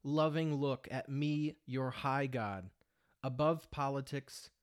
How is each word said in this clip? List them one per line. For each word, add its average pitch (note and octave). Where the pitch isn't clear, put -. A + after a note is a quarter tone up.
loving D#3
look C#3
at C3
me, D3
your C3
high C#3
God, G2+
above D3+
politics, C#3